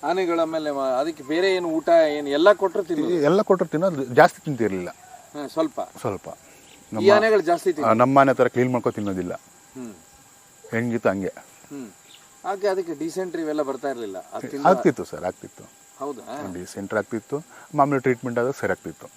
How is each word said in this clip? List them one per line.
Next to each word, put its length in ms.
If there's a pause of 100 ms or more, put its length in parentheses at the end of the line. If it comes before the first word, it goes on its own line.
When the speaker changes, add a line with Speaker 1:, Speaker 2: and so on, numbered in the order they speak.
Speaker 1:
ಆನೆಗಳ 380
ಮೇಲೆ 260
ಮ-, 300
ಅದಕ್ಕೆ 220
ಬೇರೆ 320
ಏನು 140
ಊಟ 200
ಏನು 400
ಎಲ್ಲ 240
ಕೊಟ್ರು 320
ತಿನ್ನೋದು? 300
Speaker 2:
ಎಲ್ಲ 280
ಕೊಟ್ರು 260
ತಿನ್ನೋದು, 360
ಜಾಸ್ತಿ 400
ತಿಂತಿರ್ಲಿಲ್ಲ. 460 (440)
Speaker 1:
ಹಾ, 120
ಸ್ವಲ್ಪ? 340
Speaker 2:
ಸ್ವಲ್ಪ. 480
Speaker 1:
ಈ 680
Speaker 2:
ನಮ್ಮ 180
Speaker 1:
ಆನೆಗಳು 280
ಜಾಸ್ತಿ 320
ತಿನ್ನೋದು? 180
Speaker 2:
ಆ, 40
ನಮ್ಮ 240
ಆನೆ 160
ಥರ 140
ಕ್ಲೀನ್ 240
ಮಾಡ್ಕೊಂಡು 220
ತಿನ್ನೋದಿಲ್ಲ. 400 (400)
Speaker 1:
ಹ್ಮ್. 200 (760)
Speaker 2:
ಹೆಂಗಿತ್ತು 380
ಹಂಗೆ. 240 (380)
Speaker 1:
ಹ್ಮ್. 200 (540)
ಹಾಗೆ 240
ಅದಕ್ಕೆ 260
ಡಿಸೆಂಟ್ರಿ 480
ಇವೆಲ್ಲ 200
ಬರ್ತಾ 280
ಇರ್ಲಿಲ್ಲ? 280
ಅದು 300
ತಿಂದ 180
Speaker 2:
ಆಗ್ತಿತ್ತು 380
ಸರ್, 200
ಆಗ್ತಿತ್ತು. 540 (200)
Speaker 1:
ಹೌದಾ? 560
Speaker 2:
ಡಿಸೆಂಟ್ರಿ 440
ಆಗ್ತಿತ್ತು, 460 (300)
ಮಾಮೂಲಿ 260
ಟ್ರೀಟ್ಮೆಂಟ್ 380
ಆದ್ರೆ 220
ಸರಿ 100
ಆಗ್ತಿತ್ತು. 360 (100)